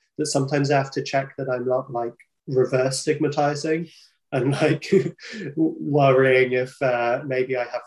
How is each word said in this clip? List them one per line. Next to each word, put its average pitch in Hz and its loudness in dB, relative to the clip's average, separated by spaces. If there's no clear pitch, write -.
that 151 -4
sometimes 139 0
I 143 2
have 139 -2
to 139 -6
check 139 -4
that 131 -6
I'm 123 -4
not, 127 -2
like, 120 -6
reverse 131 0
stigmatizing 151 -2
and, 131 0
like, 139 0
<laughs> 185 -12
worrying 135 4
if, 127 -2
uh, 120 0
maybe 127 -2
I 123 -2
have 120 -8